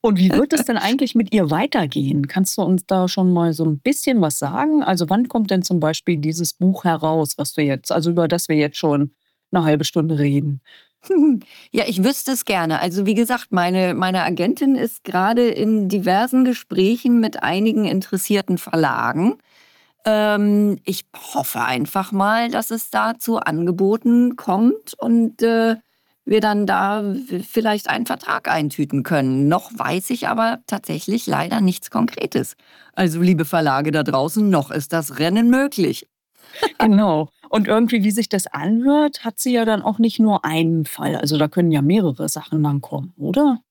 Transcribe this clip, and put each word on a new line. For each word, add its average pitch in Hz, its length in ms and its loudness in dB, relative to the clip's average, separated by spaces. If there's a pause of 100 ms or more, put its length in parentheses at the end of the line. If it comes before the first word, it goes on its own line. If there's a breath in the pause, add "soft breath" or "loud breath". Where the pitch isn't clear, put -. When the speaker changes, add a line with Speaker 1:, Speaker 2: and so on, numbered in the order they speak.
Speaker 1:
Und 214 160 2
wie 185 140 6
wird 285 220 2
es 285 120 0
Speaker 2:
<laughs> - 0 -
Speaker 1:
denn 233 120 -2
eigentlich 240 380 0
mit 233 180 2
ihr 185 160 4
weitergehen? 147 760 0
Kannst 190 300 -2
du 208 60 0
uns 180 240 0
da 185 200 2
schon 185 240 2
mal 170 220 2
so 160 100 -2
ein 156 160 0
bisschen 262 400 0
was 156 200 0
sagen? 294 440 0
Also 175 260 0
wann 233 180 2
kommt 214 240 -2
denn 185 100 2
zum 180 180 0
Beispiel 156 380 0
dieses 160 360 -2
Buch 185 300 0
heraus, 160 540 0
was 143 160 -6
du 156 80 -2
jetzt, 139 300 -2
also 165 180 0
über 170 180 2
das 170 220 -2
wir 156 60 2
jetzt 147 220 0
schon 147 340 0 (400)
eine 180 120 0
halbe 151 220 2
Stunde 160 340 0
reden? 143 420 0 (460 soft breath)
Speaker 2:
<laughs> 294 340 4 (300 loud breath)
Ja, - 160 0
ich 190 160 0
wüsste 269 280 0
es 254 140 -4
gerne. 170 340 0
Also 185 280 -2
wie 214 80 2
gesagt, 233 340 0
meine, 180 460 0
meine 185 260 0
Agentin 247 540 0
ist - 280 -4
gerade 208 440 2
in 214 420 0
diversen 208 560 2
Gesprächen 233 760 2
mit 220 220 -2
einigen 208 440 0
interessierten 190 720 -2
Verlagen. 139 800 0 (680 soft breath)
Ähm, 208 800 2
ich - 200 -6 (280)
hoffe - 280 -4
einfach 127 500 -2
mal, 214 400 0
dass 226 180 -4
es 226 220 -8
da 226 260 -2
zu 226 220 -2
Angeboten 196 960 2
kommt 233 600 0
und, 233 460 0
äh, 226 360 2 (480 soft breath)
wir 214 160 2
dann 208 240 2
da 196 380 0
w-, 202 360 -6
vielleicht 214 500 -2
einen 240 160 -2
Vertrag - 440 -6
eintüten 143 540 -2
können. 135 440 0
Noch 175 280 0
weiß 170 360 -4
ich 240 160 -4
aber 226 400 -2
tatsächlich 190 600 -6
leider 170 340 -2
nichts 185 280 0
Konkretes. - 640 -4 (380 soft breath)
Also, 170 280 0
liebe 175 240 4
Verlage 147 460 0
da 151 120 0
draußen, 156 460 0
noch 151 220 2
ist 151 220 -6
das 147 260 -4
Rennen 202 300 2
möglich. 254 600 0
<laughs> - 680 -8
Speaker 1:
Genau. 196 500 4 (180)
Und 208 220 0
irgendwie, 226 340 2
wie 208 80 2
sich 208 160 -2
das 190 180 -2
anhört, 262 760 0
hat 226 160 -8
sie 247 140 -2
ja 233 100 2
dann 220 180 0
auch 214 180 -4
nicht 226 200 2
nur 214 240 4
einen 160 420 0
Fall. - 300 -4
Also 147 220 -2
da 151 100 2
können 170 240 2
ja 147 100 2
mehrere 160 460 0
Sachen 156 360 -4
dann 143 180 0
kommen, 139 360 -10
oder? 233 420 0 (120)